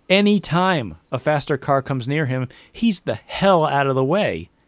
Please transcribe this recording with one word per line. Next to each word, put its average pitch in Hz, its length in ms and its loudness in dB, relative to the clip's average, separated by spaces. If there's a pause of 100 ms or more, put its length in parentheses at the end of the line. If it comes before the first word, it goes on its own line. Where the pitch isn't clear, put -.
(100)
Anytime 185 840 2 (140)
a 131 80 -2
faster 151 380 -2
car 139 260 0
comes 131 240 -4
near 147 200 -2
him, 127 220 -2 (220)
he's 226 300 -2
the 117 140 -4
hell 180 500 0
out 139 220 0
of 135 80 0
the 131 100 2
way. 135 460 -2 (180)